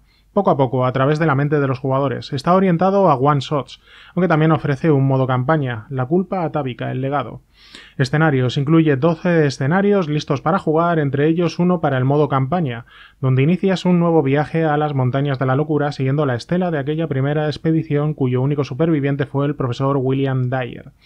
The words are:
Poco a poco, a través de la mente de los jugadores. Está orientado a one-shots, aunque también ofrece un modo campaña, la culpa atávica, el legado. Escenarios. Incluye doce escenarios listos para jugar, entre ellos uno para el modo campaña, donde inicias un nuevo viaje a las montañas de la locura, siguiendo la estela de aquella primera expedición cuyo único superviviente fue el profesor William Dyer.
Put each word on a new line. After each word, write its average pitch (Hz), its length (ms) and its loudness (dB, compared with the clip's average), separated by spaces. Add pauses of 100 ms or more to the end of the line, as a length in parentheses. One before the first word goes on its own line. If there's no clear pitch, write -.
(340)
Poco 202 160 2
a 165 60 4
poco, 127 300 0
a 127 80 0
través 139 260 2
de 165 60 0
la 143 100 4
mente 147 240 0
de 139 80 0
los 131 120 -2
jugadores. 131 520 -2
Está 147 220 0
orientado 190 560 2
a 143 60 4
one-shots, 139 640 -2 (340)
aunque 175 140 2
también 160 240 4
ofrece 147 360 0
un 135 160 4
modo 131 220 2
campaña, 127 640 -2
la 131 160 -4
culpa 185 400 -2
atávica, 131 440 -6
el 127 120 -6
legado. 135 400 -4 (560)
Escenarios. 135 580 2
Incluye 156 400 4
doce 165 500 2
escenarios 180 640 0
listos 147 320 -2
para 165 180 0
jugar, 165 420 0
entre 143 280 0
ellos 165 320 0
uno 175 220 2
para 139 160 0
el 127 80 0
modo 143 240 2
campaña, 135 560 -2 (340)
donde 131 240 2
inicias 180 400 0
un 180 160 2
nuevo 165 240 4
viaje 147 400 0
a 147 140 0
las 151 160 -2
montañas 135 440 0
de 135 100 -2
la 131 100 2
locura, 147 340 0
siguiendo 143 340 -2
la 127 100 -2
estela 180 360 -2
de 151 80 -2
aquella 156 280 -4
primera 143 400 -2
expedición 151 640 -2
cuyo 127 280 -2
único 143 220 0
superviviente 139 640 -2
fue 139 220 -2
el 147 80 -4
profesor 135 420 -2
William 131 520 -2
Dyer. 127 440 -8 (120)